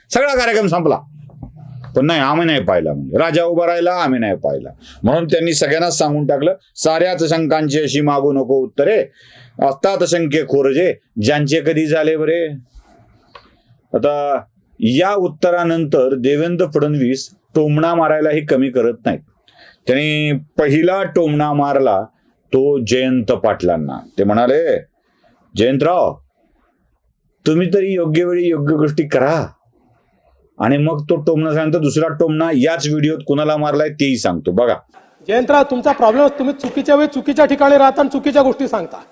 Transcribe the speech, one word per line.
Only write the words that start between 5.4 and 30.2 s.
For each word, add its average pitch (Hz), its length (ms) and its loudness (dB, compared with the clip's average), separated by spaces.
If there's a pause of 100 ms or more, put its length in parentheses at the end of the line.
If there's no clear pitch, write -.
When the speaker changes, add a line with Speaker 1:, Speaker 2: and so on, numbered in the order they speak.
Speaker 1:
सगळ्यांनाच 160 440 0
सांगून 147 300 0
टाकलं, 147 280 0 (200)
"साऱ्याच 165 540 0
शंकांची 156 500 0
अशी 143 220 -2
मागू 143 320 2
नको 135 300 0
उत्तरे, 165 420 0 (560)
असतात 170 460 0
शंके 160 360 0
खोरजे, 139 520 0 (260)
ज्यांचे 147 400 0
कधी 156 240 0
झाले 156 320 0
बरे." 160 300 -2 (1500)
आता 143 480 -2 (380)
या 151 340 0
उत्तरानंतर 165 1000 0
देवेंद्र 156 500 0 (100)
फडणवीस 143 540 -2 (260)
टोमणा 156 400 0
मारायलाही 156 500 0
कमी 135 240 0
करत 120 240 0 (120)
नाहीत. 98 140 -2 (680)
त्यांनी 151 440 0 (280)
पहिला 170 440 2
टोमणा 151 500 0
मारला 135 500 0 (420)
तो 139 340 0
जयंत 127 460 0
पाटलांना. 87 720 -2 (200)
ते 98 60 2
म्हणाले, 123 540 2 (800)
"जयंतराव, 131 560 2 (1300)
तुम्ही 170 260 0
तरी 196 200 0
योग्य 170 320 0
वेळी 175 220 0
योग्य 156 280 0
गोष्टी 151 320 0
करा 139 400 0 (1120)